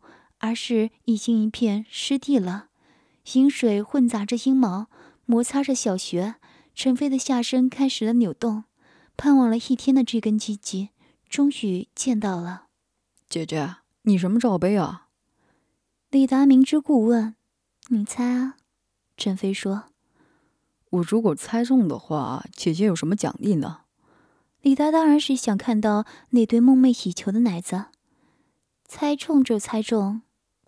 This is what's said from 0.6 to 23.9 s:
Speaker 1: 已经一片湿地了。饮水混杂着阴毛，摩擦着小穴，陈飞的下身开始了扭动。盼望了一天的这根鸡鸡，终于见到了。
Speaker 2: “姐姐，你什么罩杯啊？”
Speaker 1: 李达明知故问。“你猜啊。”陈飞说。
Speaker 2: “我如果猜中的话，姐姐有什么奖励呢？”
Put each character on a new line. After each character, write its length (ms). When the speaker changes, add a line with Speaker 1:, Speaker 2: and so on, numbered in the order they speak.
Speaker 1:
已 140
经 260
一 40
片 420
湿 280
地 220
了。 300
饮 160
水 340
混 240
杂 180
着 120
阴 180
毛， 320
摩 180
擦 180
着 140
小 220
穴， 380
陈 220
飞 140
的 80
下 260
身 260
开 180
始 180
了 80
扭 200
动。 300
盼 180
望 140
了 80
一 180
天 180
的 100
这 180
根 180
鸡 160
鸡， 340
终 220
于 320
见 260
到 200
了。 280
Speaker 2:
“姐 180
姐， 320
你 140
什 140
么 80
罩 180
杯 200
啊？” 300
Speaker 1:
李 140
达 200
明 180
知 160
故 260
问。 300
“你 160
猜 180
啊。” 320
陈 180
飞 180
说。 320
Speaker 2:
“我 120
如 180
果 140
猜 300
中 220
的 120
话， 540
姐 200
姐 120
有 100
什 100
么 100
奖 240
励 160
呢？” 260